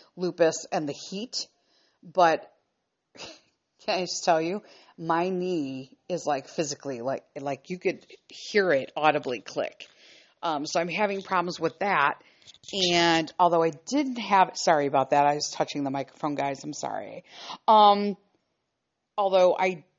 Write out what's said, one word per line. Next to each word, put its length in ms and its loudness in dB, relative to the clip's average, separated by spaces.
lupus 560 0
and 160 -2
the 40 -6
heat. 540 -12
But 480 2
<laughs> 0 -
can 140 -2
I 20 -4
just 240 -8
tell 160 2
you, 220 -4
my 320 -2
knee 600 -4
is, 180 -6
like, 220 -2
physically, 520 -6
like, 240 -6
like, 300 -8
you 80 -8
could 280 -4
hear 440 -2
it 240 0
audibly 440 0
click. 460 -8
Um, 240 -4
so 140 -2
I'm 80 -2
having 340 -2
problems 360 -2
with 220 -4
that. 420 2
And 460 2
although 240 4
I 80 2
didn't 480 -4
have, 360 4
sorry 320 2
about 240 0
that. 160 4
I 80 4
was 160 -6
touching 340 -6
the 60 -6
microphone, 460 -6
guys. 260 -6
I'm 100 -10
sorry. 520 -10
Um, 500 6
although 400 4
I 260 -2